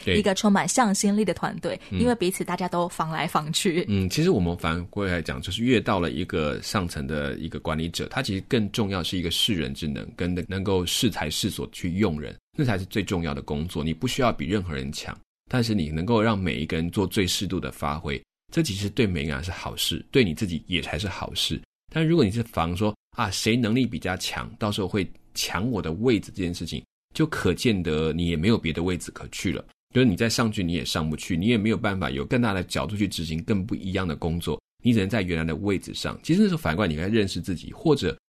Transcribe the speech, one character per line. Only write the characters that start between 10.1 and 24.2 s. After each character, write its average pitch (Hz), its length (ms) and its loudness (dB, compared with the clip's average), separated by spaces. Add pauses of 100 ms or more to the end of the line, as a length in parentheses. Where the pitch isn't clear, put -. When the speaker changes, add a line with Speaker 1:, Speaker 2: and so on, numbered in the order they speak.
Speaker 1:
跟 90 200 -2 (120)
能 95 160 -4
够 92 220 2
识 110 240 2
才 80 220 -2
识 101 180 -2
所 73 240 -4
去 87 220 -4
用 90 260 2
人， 64 160 -10 (180)
那 151 120 0
才 104 120 0
是 95 60 -6
最 101 180 -2
重 87 200 0
要 78 100 -2
的 69 80 -6
工 76 260 -4
作。 113 160 -4
你 80 120 0
不 - 120 -4
需 127 140 -2
要 120 100 4
比 73 140 -2
任 92 180 0
何 87 120 -6
人 67 180 -6
强， - 260 -10 (320)
但 123 140 2
是 113 100 2
你 82 140 0
能 78 160 -2
够 110 160 4
让 107 180 2
每 82 180 0
一 73 100 -4
个 82 100 -2
人 85 140 0
做 98 160 2
最 92 200 2
适 95 200 -2
度 90 120 -2
的 65 140 -4
发 73 260 -4
挥， 71 240 -6 (300)
这 165 100 2
其 113 120 -2
实 98 160 -2
对 123 160 2
每 85 180 -2
个 78 80 -2
人 67 100 -4
是 90 80 -6
好 - 240 -8
事， - 360 -2
对 135 120 6
你 85 120 2
自 107 120 -2
己 85 200 -4
也 85 160 0
才 - 160 -6
是 98 100 -4
好 - 260 -6
事。 - 240 -2 (360)
但 160 120 2
如 165 80 4
果 165 80 8
你 101 80 6
是 117 120 0
防 87 340 -2
说， 104 180 0 (220)
啊， 110 140 0
谁 110 260 2
能 113 180 2
力 127 120 4
比 82 120 -6
较 92 180 -2
强， 58 420 -6